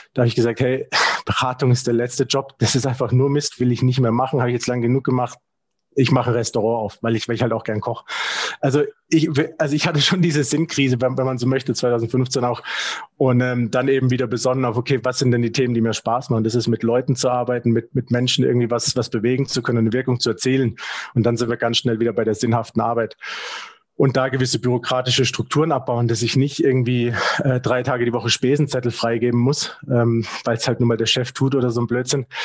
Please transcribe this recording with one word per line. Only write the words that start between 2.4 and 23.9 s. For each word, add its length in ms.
das 180
ist 120
einfach 240
nur 180
Mist, 300
will 120
ich 120
nicht 160
mehr 120
machen, 280
habe 100
ich 60
jetzt 120
lang 140
genug 220
gemacht. 340
Ich 140
mache 180
ein 60
Restaurant 480
auf, 180
weil 140
ich, 140
weil 60
ich 60
halt 120
auch 100
gern 160
koche. 240
Also 240
ich, 220
also 180
ich 120
hatte 140
schon 200
diese 220
Sinnkrise, 560
wenn, 180
wenn 80
man 120
so 100
möchte, 260
zweitausendfünfzehn 720
auch. 200
Und, 240
ähm, 320
dann 160
eben 240
wieder 160
besonnen 380
auf, 100
okay, 280
was 160
sind 120
denn 100
die 120
Themen, 200
die 60
mir 140
Spaß 360
machen? 140
Das 100
ist, 140
mit 160
Leuten 320
zu 140
arbeiten, 420
mit, 240
mit 160
Menschen 320
irgendwie 260
was, 280
was 120
bewegen 380
zu 140
können, 180
eine 140
Wirkung 260
zu 120
erzielen. 440
Und 120
dann 120
sind 120
wir 80
ganz 200
schnell 240
wieder 100
bei 140
der 100
sinnhaften 460
Arbeit. 340